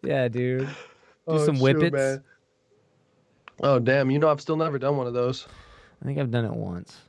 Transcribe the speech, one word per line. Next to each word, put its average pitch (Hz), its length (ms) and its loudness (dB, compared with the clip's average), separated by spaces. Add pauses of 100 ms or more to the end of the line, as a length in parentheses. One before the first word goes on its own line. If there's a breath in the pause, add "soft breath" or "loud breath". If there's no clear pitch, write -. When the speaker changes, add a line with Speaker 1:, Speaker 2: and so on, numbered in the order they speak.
Speaker 1:
Yeah, 135 260 0
dude. 127 380 -2
Do 143 80 -10 (520 loud breath)
Speaker 2:
Oh, 156 180 0
Speaker 1:
some 151 120 2
Speaker 2:
shoot, 127 60 2
Speaker 1:
whippets. 151 300 4
Speaker 2:
man. 135 300 -2 (1400 soft breath)
Oh, 139 160 4
damn. 131 320 2
You 139 80 2
know, 156 120 4
I've 143 100 0
still 160 160 -4
never 156 220 -2
done 139 180 0
one 127 100 -4
of 120 80 -8
those. 123 320 -2 (560 loud breath)
Speaker 1:
I - 20 -18
think 139 140 -4
I've 135 120 -2
done 117 140 0
it 104 80 -4
once. 90 440 -10 (120)